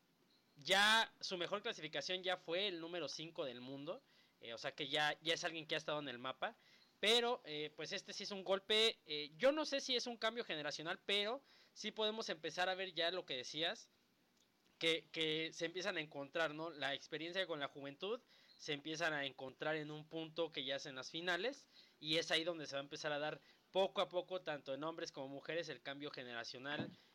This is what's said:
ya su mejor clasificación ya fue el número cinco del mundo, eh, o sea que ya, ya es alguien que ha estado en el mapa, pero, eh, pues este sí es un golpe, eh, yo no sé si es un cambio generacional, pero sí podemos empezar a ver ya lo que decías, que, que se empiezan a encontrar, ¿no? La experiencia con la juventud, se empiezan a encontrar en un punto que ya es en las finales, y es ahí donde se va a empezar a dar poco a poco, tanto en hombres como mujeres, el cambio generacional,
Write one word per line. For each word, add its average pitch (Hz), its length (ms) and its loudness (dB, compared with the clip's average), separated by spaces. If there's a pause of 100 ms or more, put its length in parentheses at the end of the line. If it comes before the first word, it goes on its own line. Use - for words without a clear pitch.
(560)
ya 202 540 8 (100)
su - 160 -4
mejor 175 260 0
clasificación 180 600 -2
ya 180 140 2
fue 180 320 0
el 170 120 -2
número 165 280 -4
cinco 160 360 -4
del 123 160 -6
mundo, 139 420 -8 (380)
eh, 117 140 -10
o 113 40 -8
sea 139 140 -4
que 147 160 -4
ya, 151 340 4
ya 160 120 2
es 151 80 -2
alguien 160 240 -4
que 160 80 -2
ha 156 40 2
estado 151 200 -2
en 143 100 -4
el 120 100 -6
mapa, 131 360 -4 (460)
pero, 233 440 4
eh, 151 300 -4
pues 160 180 -6
este 196 200 -6
sí 208 100 -8
es 185 80 -6
un 190 140 -4
golpe, 214 600 4
eh, 151 300 -4
yo 254 160 6
no 302 120 2
sé 277 160 0
si 262 160 2
es 233 100 0
un 233 100 -4
cambio 226 280 0
generacional, 151 600 -2
pero 208 380 2 (300)
sí - 180 -6
podemos 214 380 0
empezar 170 400 0
a 185 60 2
ver 185 200 -2
ya 165 160 4
lo 180 160 -2
que 139 100 -2
decías, 160 540 -2 (880)
que, 160 340 2
que 160 400 2
se 165 140 -2
empiezan 180 300 -2
a 160 40 0
encontrar, 151 540 -2
¿no? 165 160 -4
La 139 240 -2
experiencia 170 520 -4
con 156 140 -2
la 139 80 0
juventud, 147 520 -6 (380)
se - 140 -4
empiezan 156 400 0
a 143 120 0
encontrar 139 520 -2
en 151 140 -4
un 151 180 -8
punto 160 440 -2
que 147 120 -4
ya 135 120 0
es 139 100 -6
en 135 100 -8
las 127 140 -8
finales, 180 580 -2 (320)
y 156 160 2
es 165 140 2
ahí 160 140 4
donde 165 220 -2
se 135 80 -6
va 139 60 -2
a 139 40 -4
empezar 151 280 -4
a 147 60 2
dar 151 220 -2 (300)
poco 190 300 4
a 175 80 2
poco, 180 320 -2
tanto 143 340 -4
en 143 100 -2
hombres 165 280 -4
como 135 160 -6
mujeres, 151 400 -4
el 127 140 -8
cambio 143 280 -6
generacional, 127 800 -6 (240)